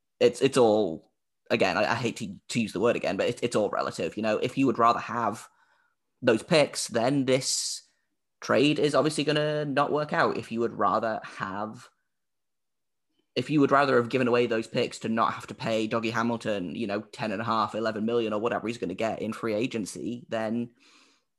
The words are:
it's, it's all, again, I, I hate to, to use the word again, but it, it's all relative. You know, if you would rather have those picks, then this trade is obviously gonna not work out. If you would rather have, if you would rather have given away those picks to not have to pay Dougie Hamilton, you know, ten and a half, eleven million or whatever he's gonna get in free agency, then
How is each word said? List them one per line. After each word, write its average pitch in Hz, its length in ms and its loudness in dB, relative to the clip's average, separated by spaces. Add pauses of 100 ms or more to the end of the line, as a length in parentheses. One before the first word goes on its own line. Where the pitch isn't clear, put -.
(200)
it's, 117 220 4
it's 135 160 2
all, 107 540 4 (400)
again, 95 260 2
I, 98 140 2
I 117 40 0
hate 120 220 -2
to, 101 180 -8 (140)
to 123 100 -2
use 104 140 -2
the 87 60 -4
word 117 160 2
again, 90 220 -2
but 95 100 0
it, 120 160 -4
it's 120 120 -2
all 104 140 2
relative. 80 480 -4
You 110 60 -4
know, 107 140 0
if 127 200 -4
you 135 80 4
would 113 140 2
rather 117 200 4
have 113 480 -6 (760)
those 123 180 4
picks, - 460 2
then 127 380 0
this - 580 -2 (580)
trade 139 380 4
is 143 160 2
obviously 147 300 2
gonna 151 400 0
not 143 260 0
work 151 200 -2
out. 156 260 2
If 110 140 -8
you 113 100 -2
would 113 120 0
rather 107 460 0 (180)
have, 107 500 -8 (1500)
if 127 140 -2
you 147 120 2
would 135 100 4
rather 139 260 4
have 120 120 2
given 127 180 2
away 120 200 4
those 113 200 -2
picks - 320 -2
to - 80 -6
not 113 260 0
have - 140 -12
to - 60 -10
pay 110 340 -2
Dougie 113 240 -2
Hamilton, 110 640 -2
you 107 120 -4
know, 101 140 -4
ten 110 300 -6
and 101 100 -4
a 113 40 -8
half, 110 300 0
eleven 110 300 -2
million 117 280 0
or 107 60 -2
whatever 107 280 -2
he's 117 100 -4
gonna - 180 -6
get 110 260 -4
in 107 100 -4
free 113 220 -4
agency, 110 760 -4
then 113 420 -4 (680)